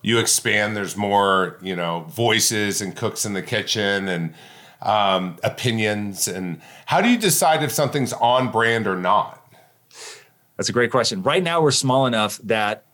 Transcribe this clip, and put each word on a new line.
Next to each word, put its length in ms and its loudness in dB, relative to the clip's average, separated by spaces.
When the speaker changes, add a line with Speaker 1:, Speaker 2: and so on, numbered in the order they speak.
Speaker 1:
you 160 2
expand, 580 0
there's 200 -6
more, 640 2
you 120 -4
know, 340 -4
voices 720 0
and 140 -6
cooks 320 -4
in 60 -6
the 100 -4
kitchen 680 -2
and, 260 -4
um, 600 0
opinions. 840 -2
And 320 -6
how 160 2
do 80 2
you 100 4
decide 460 2
if 80 -4
something's 400 0
on 400 2
brand 340 2
or 80 0
not? 480 0
Speaker 2:
That's 120 -4
a 40 -4
great 200 2
question. 300 0
Right 200 2
now, 180 0
we're 120 4
small 340 2
enough 380 0
that 480 0